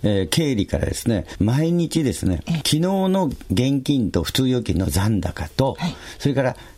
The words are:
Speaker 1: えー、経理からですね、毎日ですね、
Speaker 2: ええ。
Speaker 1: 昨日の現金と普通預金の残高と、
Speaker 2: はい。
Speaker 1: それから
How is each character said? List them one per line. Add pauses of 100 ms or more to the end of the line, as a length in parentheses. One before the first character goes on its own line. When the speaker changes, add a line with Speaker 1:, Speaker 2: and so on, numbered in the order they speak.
Speaker 1:
え
ー、
経
理
か
ら
で
す
ね、 (140)
毎
日
で
す
ね、
Speaker 2:
え
え。
Speaker 1:
昨
日
の (180)
現
金
と
普
通
預
金
の
残
高
と、
Speaker 2:
は
い。 (240)
Speaker 1:
そ
れ
か
ら (200)